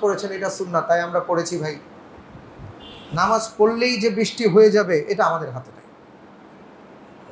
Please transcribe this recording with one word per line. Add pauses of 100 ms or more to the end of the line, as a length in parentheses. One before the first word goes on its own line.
পড়েছেন,
এটা
সুন্নাহ,
তাই
আমরা
পড়েছি
ভাই। (1400)
নামাজ
পড়লেই
যে
বৃষ্টি
হয়ে
যাবে,
এটা
আমাদের
হাতে
নাই। (1500)